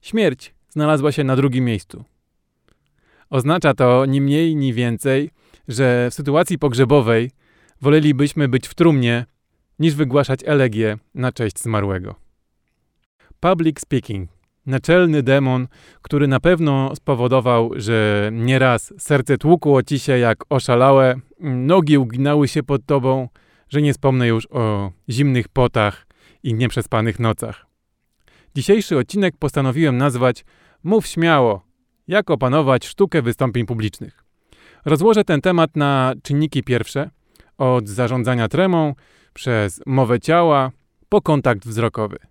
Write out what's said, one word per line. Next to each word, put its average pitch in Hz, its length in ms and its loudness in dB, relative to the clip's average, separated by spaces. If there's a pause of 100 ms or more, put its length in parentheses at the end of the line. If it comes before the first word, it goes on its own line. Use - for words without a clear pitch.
Śmierć 190 540 -4 (140)
znalazła 151 420 0
się 147 120 -2
na 131 120 0
drugim 131 300 0
miejscu. 113 380 -6 (1300)
Oznacza 143 440 0
to 127 320 4
ni 135 160 0
mniej, 151 340 0
ni 135 180 -2
więcej, 123 560 -2 (380)
że 123 440 0
w - 20 -16
sytuacji 151 460 -2
pogrzebowej 123 720 2 (500)
wolelibyśmy 147 680 2
być 120 200 -2
w - 60 -18
trumnie, 120 520 2 (540)
niż 151 160 0
wygłaszać 135 500 0
elegię 113 520 0 (180)
na 127 160 -4
cześć - 280 -6
zmarłego. 98 560 -4 (1200)
Public 165 400 0
speaking. 101 500 -6 (360)
Naczelny 151 580 2
demon, 127 440 0 (340)
który 143 260 -2
na 131 120 2
pewno 143 560 0
spowodował, 120 800 0
że 107 580 0
nieraz 123 640 0
serce 135 400 0
tłukło 147 460 2
ci 139 160 -4
się 131 180 0
jak 117 320 0
oszalałe, 131 680 2 (240)
nogi 147 580 2
uginały 139 500 0
się 147 160 -4
pod 135 220 -4
tobą, 131 440 -2 (400)
że 147 120 0
nie 147 120 2
wspomnę 127 340 0
już 113 240 0
o 104 400 -4 (180)
zimnych 127 380 0
potach 117 600 0 (360)
i 123 100 -4
nieprzespanych 113 680 -2
nocach. 113 460 -4 (880)
Dzisiejszy 190 420 0
odcinek 180 420 -2
postanowiłem 135 580 0
nazwać 123 480 0 (380)
"Mów 196 240 0
śmiało. 139 580 2 (420)
Jak 190 220 -2
opanować 131 560 0
sztukę 175 360 0
wystąpień 120 440 -2
publicznych". 107 580 -8 (600)
Rozłożę 196 380 2
ten 196 180 0
temat 170 340 0
na 135 380 0 (100)
czynniki 147 400 -2
pierwsze, 123 460 -4 (480)
od 127 320 0
zarządzania 120 580 -2
tremą, 160 480 0 (380)
przez 107 520 -4
mowę 127 340 0
ciała, 151 520 2 (380)
po 208 120 2
kontakt 127 460 0
wzrokowy. 110 500 -4 (140)